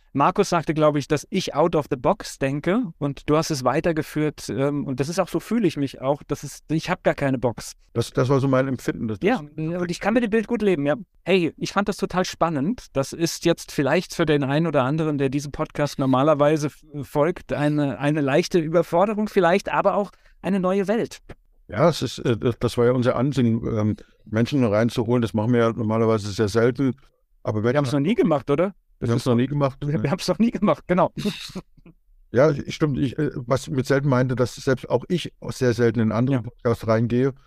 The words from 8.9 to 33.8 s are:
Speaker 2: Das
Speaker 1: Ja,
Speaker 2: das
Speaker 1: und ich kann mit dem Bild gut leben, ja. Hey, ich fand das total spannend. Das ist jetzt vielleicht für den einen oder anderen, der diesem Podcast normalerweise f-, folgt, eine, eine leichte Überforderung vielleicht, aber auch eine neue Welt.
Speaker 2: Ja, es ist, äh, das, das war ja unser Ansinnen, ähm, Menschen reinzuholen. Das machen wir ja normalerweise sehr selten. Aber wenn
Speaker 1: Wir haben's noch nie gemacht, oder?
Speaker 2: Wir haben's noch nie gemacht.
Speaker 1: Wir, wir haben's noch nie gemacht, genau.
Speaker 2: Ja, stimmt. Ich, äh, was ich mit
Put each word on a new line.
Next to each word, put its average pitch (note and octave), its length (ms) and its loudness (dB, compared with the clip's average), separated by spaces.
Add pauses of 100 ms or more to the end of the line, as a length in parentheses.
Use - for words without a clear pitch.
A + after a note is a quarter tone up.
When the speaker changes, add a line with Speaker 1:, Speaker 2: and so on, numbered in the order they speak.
Speaker 2:
Das G#2+ 140 -6
Speaker 1:
Ja, G#3 200 0
Speaker 2:
das D#3 400 -6
Speaker 1:
und F3 80 -4
ich F3 100 -6
kann - 140 0
mit B3 80 2
dem A#3 80 -2
Bild A3 160 0
gut A3+ 160 -4
leben, E3+ 240 2
ja. C#3+ 80 2 (320)
Hey, E3+ 320 2
ich F3 120 -6
fand G3+ 200 -2
das G3 80 -4
total F#3 260 -2
spannend. E3 680 -2
Das C3+ 180 -2
ist - 320 -4
jetzt - 280 0
vielleicht D3+ 420 0
für E3+ 100 0
den D3 180 2
einen C#3+ 240 0
oder C#3+ 180 2
anderen, D#3 340 0
der C3+ 100 2
diesem C#3+ 240 -4
Podcast - 460 -4
normalerweise C#3+ 720 4
f-, - 140 -20 (200)
folgt, D3+ 500 -2
eine, D3 460 0
eine D3 240 0
leichte D3 360 2
Überforderung F3 720 0
vielleicht, F#3 420 2
aber E3 260 2
auch G3 160 -4 (280)
eine F#3+ 200 -2
neue F#3 280 0
Welt. G#3+ 300 -2 (500)
Speaker 2:
Ja, C#3 220 2
es D3+ 100 -2
ist, - 200 -6
äh, A#2 180 0
das, A#2+ 200 -2
das A#2+ 200 -2
war A#2+ 80 4
ja B2 60 4
unser B2+ 240 2
Ansinnen, A#2+ 500 0
ähm, G#2+ 300 0 (280)
Menschen A#2+ 400 0
reinzuholen. A#2 560 0
Das A2+ 140 -2
machen A2 180 0
wir A#2+ 80 4
ja A#2 140 2
normalerweise A2 580 0
sehr G#2 160 0
selten. B2 460 2 (480)
Aber G#2+ 200 -4
wenn A#2+ 120 2
Speaker 1:
Wir D3 40 0
haben's C3+ 140 0
noch C#3+ 80 2
nie E3+ 140 2
gemacht, D#3+ 360 0
oder? E3+ 240 0 (240)
Speaker 2:
Wir A#2+ 120 -2
haben's A#2 160 0
noch B2+ 80 2
nie A#2+ 120 2
gemacht. C#3 380 -2
Speaker 1:
Wir, D3 180 -2
wir C#3 80 0
haben's - 160 -4
noch F3+ 120 -2
nie A3+ 120 2
gemacht, F3 360 -2
genau. F3+ 260 2 (1200)
Speaker 2:
Ja, D3 220 4 (140)
stimmt. D3 300 -2
Ich, C#3 200 -2
äh, D3 160 -2
was C3 340 -4
ich - 20 -6
mit C3 160 -2